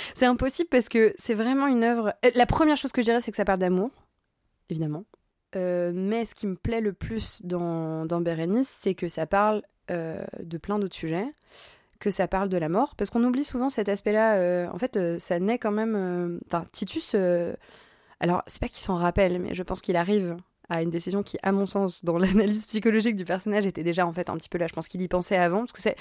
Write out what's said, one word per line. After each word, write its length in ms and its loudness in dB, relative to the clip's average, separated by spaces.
C'est 120 2
impossible 440 0
parce 200 2
que 280 4
c'est 160 -2
vraiment 340 0
une 180 4
œuvre, 280 2
euh, 100 6
la 100 6
première 300 4
chose 160 -2
que 100 0
je 40 2
dirais, 160 4
c'est 100 -6
que 60 -8
ça 80 2
parle 140 2
d'amour, 300 2
évidemment. 360 -4
Euh, 400 0
mais 300 -2
ce 100 -12
qui 120 -6
me 100 -2
plaît 240 -2
le 100 0
plus 540 -6
dans, 600 -4
dans 140 0
Bérénice, 500 0
c'est 240 -2
que 140 -6
ça 180 -4
parle, 360 2
euh, 320 -6
de 180 -8
plein 220 -2
d'autres 160 -4
sujets, 320 -2
que 120 0
ça 160 2
parle 220 -2
de 80 0
la 120 0
mort, 260 0
parce 140 -2
qu'on 140 2
oublie 220 2
souvent 240 -2
cet 180 -2
aspect-là. 480 2
Euh, 380 2
en 40 -8
fait, 200 -2
euh, 200 0
ça 220 -2
naît 180 0
quand 140 -2
même, 240 0
euh, 520 -2
enfin, 240 -2
Titus, 440 -4
euh, 380 2
alors, 280 0
c'est 140 -4
pas 60 -2
qu'il 140 -8
s'en 140 -2
rappelle, 440 2
mais 140 -6
je 100 -6
pense 180 -6
qu'il 140 0
arrive 420 0
à 120 -2
une 80 -2
décision 320 -2
qui, 220 -8
à 80 2
mon 160 2
sens, 360 -2
dans 140 2
<laughs> 0 -
l'analyse 480 2
psychologique 500 2
du 100 -6
personnage, 420 0
était 160 -4
déjà, 240 2
en 60 -4
fait, 160 -4
un 80 -4
petit 120 -14
peu 80 -4
là. 100 0
Je 60 -10
pense 140 -6
qu'il 140 -6
y 60 -2
pensait 300 0
avant, 220 4
parce 140 -6
que 80 -6
c'est, 200 2